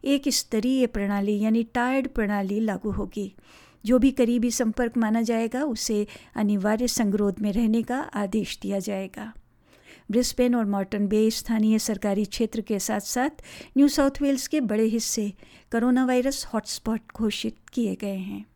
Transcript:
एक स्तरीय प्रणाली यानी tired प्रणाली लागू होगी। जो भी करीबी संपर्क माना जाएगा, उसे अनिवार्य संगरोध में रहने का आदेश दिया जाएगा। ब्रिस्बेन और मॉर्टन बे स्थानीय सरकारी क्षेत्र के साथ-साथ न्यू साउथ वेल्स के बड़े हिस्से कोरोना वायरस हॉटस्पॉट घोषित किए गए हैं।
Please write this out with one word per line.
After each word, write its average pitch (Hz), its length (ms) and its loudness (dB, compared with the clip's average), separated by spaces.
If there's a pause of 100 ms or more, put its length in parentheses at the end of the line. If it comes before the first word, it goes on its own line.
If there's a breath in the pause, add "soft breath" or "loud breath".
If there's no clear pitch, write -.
एक 277 240 0
स्तरीय 247 580 0
प्रणाली 202 520 -2
यानी 220 240 2 (100)
tired 254 420 0
प्रणाली 202 440 0
लागू 208 320 -2
होगी। 196 420 -6 (520 loud breath)
जो 247 140 6
भी 254 120 6
करीबी 240 400 2
संपर्क 233 460 0
माना 226 240 2
जाएगा, 226 420 -2
उसे 214 440 -2 (280 loud breath)
अनिवार्य 208 520 0
संगरोध 208 520 0
में 208 140 -2
रहने 226 300 2
का 247 160 -4
आदेश 208 640 -4
दिया 196 180 -2
जाएगा। 196 540 -8 (800 loud breath)
ब्रिस्बेन 247 440 2
और 226 100 2
मॉर्टन 202 420 0
बे 214 220 4
स्थानीय 220 500 2
सरकारी 208 460 -2
क्षेत्र 220 360 -4
के 202 180 -4
साथ-साथ 220 500 -2 (480 loud breath)
न्यू 285 100 8
साउथ 277 340 2
वेल्स 277 260 0
के 302 140 0
बड़े 220 220 0
हिस्से 220 500 -2 (380 loud breath)
कोरोना 247 340 2
वायरस 254 400 0
हॉटस्पॉट - 560 -6 (140)
घोषित 220 400 -4 (180)
किए 208 220 -2
गए 196 220 -6
हैं। 202 280 -10 (100)